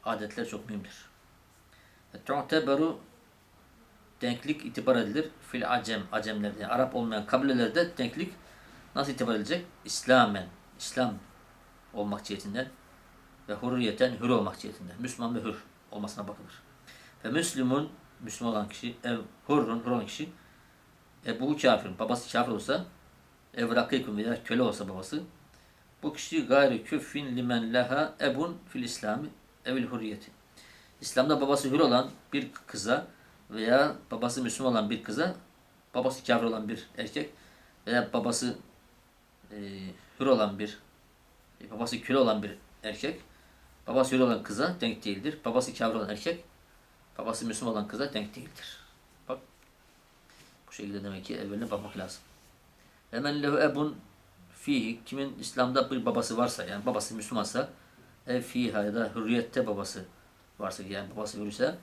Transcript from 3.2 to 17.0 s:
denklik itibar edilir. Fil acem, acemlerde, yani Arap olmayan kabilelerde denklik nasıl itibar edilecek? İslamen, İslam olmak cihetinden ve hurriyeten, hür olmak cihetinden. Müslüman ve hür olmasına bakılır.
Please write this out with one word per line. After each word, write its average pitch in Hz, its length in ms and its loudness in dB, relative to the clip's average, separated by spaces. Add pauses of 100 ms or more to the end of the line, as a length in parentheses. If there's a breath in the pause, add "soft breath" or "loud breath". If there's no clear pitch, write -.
denklik 123 440 -2
itibar 120 300 4
edilir. 120 340 2 (220)
Fil 123 220 -2
acem, 110 380 -2
acemlerde, 107 500 -2
yani 104 120 -4
Arap 131 220 2
olmayan 110 300 -2
kabilelerde 131 720 2
denklik 143 360 -4 (600 loud breath)
nasıl 143 160 -2
itibar 117 240 0
edilecek? 160 300 -2 (200)
İslamen, 107 640 6 (320)
İslam 120 340 0 (800)
olmak 104 320 -4
cihetinden 104 420 -6 (840)
ve 104 40 -2
hurriyeten, 123 680 2
hür 120 100 0
olmak 107 300 2
cihetinden. 98 420 -12
Müslüman 120 340 -4
ve 104 80 -4
hür 104 200 -6 (280)
olmasına 104 360 -8
bakılır. - 340 -14 (640 loud breath)